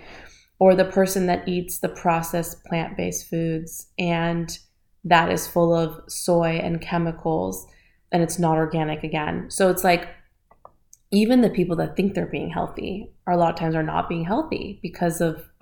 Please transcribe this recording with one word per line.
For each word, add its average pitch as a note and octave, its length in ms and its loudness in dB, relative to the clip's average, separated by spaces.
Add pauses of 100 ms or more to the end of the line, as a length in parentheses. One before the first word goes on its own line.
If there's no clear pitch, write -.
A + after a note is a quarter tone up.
(600)
Or F#3+ 160 8
the F#3 100 4
person F#3+ 420 2
that F3 200 0
eats F3+ 320 -4
the E3+ 100 -2
processed E3 760 -2
plant-based F3 640 -4
foods E3 580 -4 (100)
and E3+ 600 0 (460)
that E3+ 280 6
is E3+ 160 -2
full E3+ 280 4
of D#3+ 320 0
soy E3 560 0
and E3 160 -2
chemicals E3+ 880 -4 (440)
and F3 100 4
it's E3 180 0
not D#3+ 180 4
organic D#3 460 -2
again. D#3+ 460 -4
So F#3+ 200 2
it's F3+ 140 0
like, F3 260 2 (1040)
even A3 300 6
the G#3 80 6
people F3 280 0
that D#3+ 180 -2
think F#3+ 180 0
they're E3+ 120 -2
being D3+ 240 -6
healthy E3+ 640 -8 (160)
are F3+ 60 2
a F3 40 4
lot E3+ 160 4
of E3+ 60 -8
times D#3+ 160 -2
are D#3 80 0
not D#3 240 -2
being E3+ 160 -4
healthy G3+ 580 -4
because E3+ 400 -2
of E3 220 -2 (180)